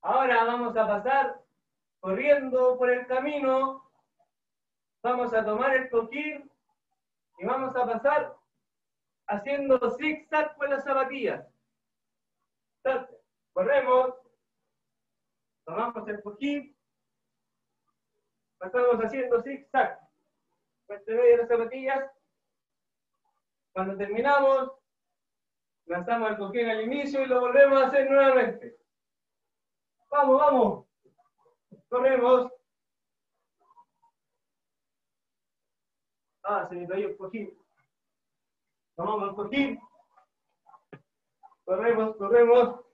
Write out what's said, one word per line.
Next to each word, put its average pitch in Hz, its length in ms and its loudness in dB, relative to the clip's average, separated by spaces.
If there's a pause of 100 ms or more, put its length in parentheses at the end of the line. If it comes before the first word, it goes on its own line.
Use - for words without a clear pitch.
Ahora 240 420 2
vamos 240 320 -4
a 220 120 0
pasar 254 520 -2 (600)
corriendo 254 800 2
por 247 100 2
el 247 160 0
camino. 269 880 -4 (1120)
Vamos 240 300 -2
a 220 120 0
tomar 254 300 0
el 254 140 -2
cojín 285 640 -6 (880)
y 175 80 -10
vamos 262 300 -4
a 247 100 0
pasar 277 500 -2 (920)
haciendo 269 520 0 (180)
zigzag 302 600 -4
con 285 140 -4
las 269 120 -4
zapatillas. 269 640 -4 (1400)
Entonces, - 320 -4 (380)
corremos, 254 600 2 (1500)
tomamos 214 440 -8
el 208 160 -10
cojín, 277 520 -8 (1800)
pasamos 240 380 0 (100)
haciendo 240 380 -2
zigzag - 560 -4 (880)
por 202 100 -14
este 214 160 -10
medio 240 180 6
de 233 60 6
las 233 100 -2
zapatillas. 262 640 -4 (1600)
Cuando 190 220 -6
terminamos, 262 760 0 (1120)
lanzamos 214 460 -4
el 208 60 -6
cojín 208 320 -4
al 220 120 -2
inicio 277 420 -4
y 254 40 -4
lo 247 120 2
volvemos 269 420 6
a 254 60 2
hacer 269 220 2
nuevamente. 269 680 2 (1300)
Vamos, 277 300 4
vamos. 262 460 2 (1000)
Corremos. 254 640 2 (4000)
Ah, 196 240 -4
se 185 80 -12
me 175 120 -10
cayó 196 220 -6
el - 80 -12
cojín. 190 380 -12 (1400)
Tomamos 202 340 -6
el 190 60 -12
cojín. 262 440 -4 (1900)
Corremos, 220 520 0
corremos. 233 640 4 (120)